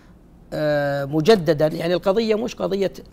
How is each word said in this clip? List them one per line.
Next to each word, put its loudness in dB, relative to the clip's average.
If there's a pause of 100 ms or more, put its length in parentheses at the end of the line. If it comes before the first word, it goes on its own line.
(540)
آه، -2
مجدداً. 2
يعني -2
القضية 0
مش -6
قضية -4 (200)